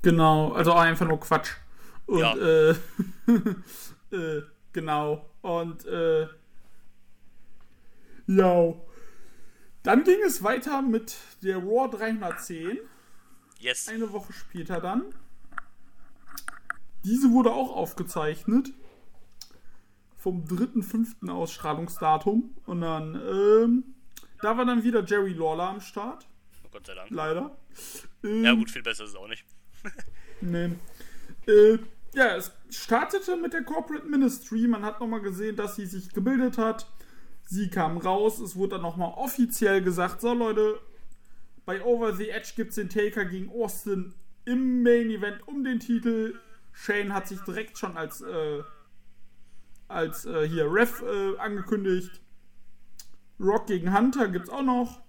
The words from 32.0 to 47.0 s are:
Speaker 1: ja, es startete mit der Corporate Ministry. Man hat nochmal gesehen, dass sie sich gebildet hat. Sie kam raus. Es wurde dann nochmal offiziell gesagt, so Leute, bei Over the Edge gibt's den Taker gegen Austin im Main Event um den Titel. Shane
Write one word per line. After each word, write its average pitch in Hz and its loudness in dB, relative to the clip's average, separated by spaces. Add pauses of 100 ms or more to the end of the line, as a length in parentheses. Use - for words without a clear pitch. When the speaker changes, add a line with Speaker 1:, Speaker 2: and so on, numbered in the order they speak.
Speaker 1:
ja, 240 4
es 180 -6 (200)
startete 359 0
mit 339 -4
der 311 -4
Corporate 302 -6
Ministry. 247 2
Man 220 2
hat 214 -4
nochmal 226 -4
gesehen, 202 -4
dass 208 -4
sie 208 -8
sich 185 -10
gebildet 247 2
hat. 220 -2 (540)
Sie 190 -2
kam 165 0
raus. 196 2
Es 185 -8
wurde 196 0
dann 185 -4
nochmal 170 -4
offiziell 226 2
gesagt, 180 0
so 240 2
Leute, 214 2 (840)
bei 196 -6
Over 233 2
the 214 -4
Edge 220 -8
gibt's 226 -4
den 202 -2
Taker 208 0
gegen 185 -8
Austin 196 -4 (300)
im 254 2
Main 233 6
Event 208 -6
um 277 -4
den 247 0
Titel. 226 0 (340)
Shane 202 -2